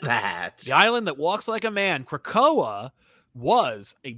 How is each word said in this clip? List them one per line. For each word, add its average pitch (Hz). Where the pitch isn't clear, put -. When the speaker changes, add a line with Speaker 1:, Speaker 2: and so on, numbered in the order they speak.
Speaker 1:
that. 101
Speaker 2:
The -
island 220
that 143
walks 175
like 220
a 226
man, 190
Krakoa, 143
was 123
a 131